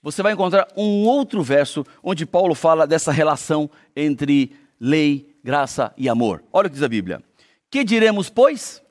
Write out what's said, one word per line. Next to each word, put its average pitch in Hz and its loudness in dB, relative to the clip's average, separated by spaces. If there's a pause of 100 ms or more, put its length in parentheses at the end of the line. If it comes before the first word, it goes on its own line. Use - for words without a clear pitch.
você 151 -8
vai 208 2
encontrar 190 0
um 208 0
outro 233 0
verso 139 0 (160)
onde 170 -4
Paulo 175 2
fala 160 2
dessa 156 0
relação 151 0 (260)
entre 143 0 (240)
lei, 143 0
graça 135 -2
e 127 -2
amor. 113 0
Olha 202 2
o 180 -4
que 139 -10
diz 139 -4
a 131 0
Bíblia. 90 -6 (460)
"Que 277 -2
diremos, 214 2
pois? - 0